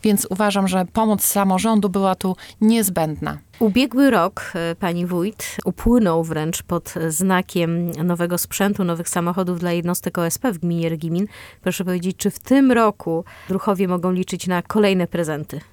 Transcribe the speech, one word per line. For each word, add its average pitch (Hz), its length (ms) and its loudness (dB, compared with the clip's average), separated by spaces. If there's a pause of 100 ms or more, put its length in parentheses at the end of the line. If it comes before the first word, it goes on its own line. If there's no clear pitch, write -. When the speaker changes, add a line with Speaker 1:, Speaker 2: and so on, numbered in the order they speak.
Speaker 1:
więc 208 260 2
uważam, 196 380 0
że 185 180 0
pomoc 214 380 0
samorządu 202 640 2
była 190 260 0
tu 185 200 -2 (260)
niezbędna. 170 760 2 (220)
Speaker 2:
Ubiegły 247 500 4
rok, 190 420 0 (200)
e, 170 40 -4
pani 175 300 -2
wójt, 180 600 -4
upłynął 190 580 2
wręcz 160 400 -4
pod - 300 -6 (160)
znakiem 175 800 0
nowego 175 460 -2
sprzętu, 202 460 -2
nowych 170 260 -2
samochodów 175 500 -2
dla 175 120 -2
jednostek 175 460 -2
O 170 80 0
S 165 120 -4
P 254 140 -2
w 175 80 -6
gminie 170 300 -2
Regimin. 165 380 -2 (340)
Proszę 185 240 -4
powiedzieć, 180 320 -2
czy 202 140 -2
w - 80 -16
tym 269 320 4
roku 208 540 2 (240)
druhowie 190 380 0
mogą 180 240 0
liczyć 185 360 -4
na 180 140 0
kolejne 190 460 2
prezenty? 156 540 -6 (120)